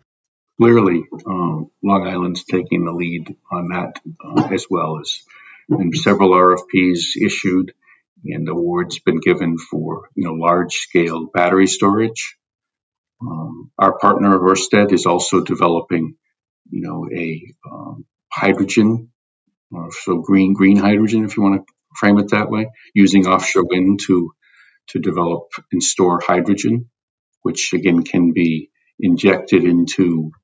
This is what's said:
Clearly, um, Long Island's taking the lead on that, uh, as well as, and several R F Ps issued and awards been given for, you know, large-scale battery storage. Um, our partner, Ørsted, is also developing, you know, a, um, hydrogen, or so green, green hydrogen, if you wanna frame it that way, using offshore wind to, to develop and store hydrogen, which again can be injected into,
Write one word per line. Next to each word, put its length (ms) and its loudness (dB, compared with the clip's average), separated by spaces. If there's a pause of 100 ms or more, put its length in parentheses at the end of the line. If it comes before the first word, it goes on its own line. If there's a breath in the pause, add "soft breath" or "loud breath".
(600)
Clearly, 440 4 (240)
um, 420 -4 (140)
Long 240 0
Island's 380 -4
taking 400 -2
the 80 -4
lead 420 -6 (160)
on 160 -6
that, 320 -8 (260)
uh, 280 -2
as 160 -4
well 320 -4
as, 220 -10 (460 loud breath)
and 240 0
several 400 4
R 200 6
F 80 -2 (120)
Ps 420 0
issued 580 -2 (520 soft breath)
and 240 -6
awards 500 -4
been 200 0
given 380 -4
for, 580 -10
you 80 -4
know, 100 -6
large-scale 1000 -2
battery 360 2
storage. 680 -2 (840)
Um, 560 -12
our 200 2
partner, 420 4
Ørsted, 540 2
is 120 2
also 360 2
developing, 720 -2 (540)
you 120 -8
know, 320 -8
a, 280 -8 (280)
um, 360 -16 (260)
hydrogen, 800 0 (600)
or 200 -12
so 280 -4
green, 340 2
green 240 6
hydrogen, 480 2
if 100 -8
you 80 0
wanna 200 2 (320)
frame 240 4
it 100 -2
that 200 0
way, 200 -4 (240 soft breath)
using 340 6
offshore 380 0
wind 420 2
to, 240 0 (580 soft breath)
to 100 -6
develop 500 -2 (220)
and 120 -2
store 380 0
hydrogen, 680 0 (520)
which 320 -4
again 300 2
can 280 2
be 380 -2 (300)
injected 640 2
into, 680 0 (120)